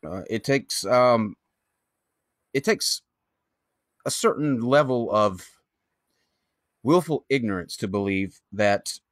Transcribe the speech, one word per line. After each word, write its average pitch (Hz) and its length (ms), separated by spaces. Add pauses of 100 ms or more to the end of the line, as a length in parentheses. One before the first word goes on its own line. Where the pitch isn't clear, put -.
Uh, 85 240
it 110 160
takes, - 420
um, 117 500 (1160)
it 139 120
takes - 400 (1040)
a - 20
certain 147 500
level 127 520
of 104 360 (1300)
willful 160 480
ignorance 104 480
to 110 100
believe 98 540 (100)
that 101 420 (180)